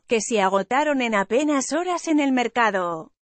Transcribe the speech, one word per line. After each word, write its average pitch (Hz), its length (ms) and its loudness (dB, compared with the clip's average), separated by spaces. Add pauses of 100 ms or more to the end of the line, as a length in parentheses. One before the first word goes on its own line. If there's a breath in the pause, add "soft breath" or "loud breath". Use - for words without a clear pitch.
que 226 160 0
se 220 180 -2
agotaron 247 600 0
en 226 120 -2
apenas 262 600 0
horas 349 340 -4
en 302 120 2
el 277 120 2
mercado. 208 800 -2 (120)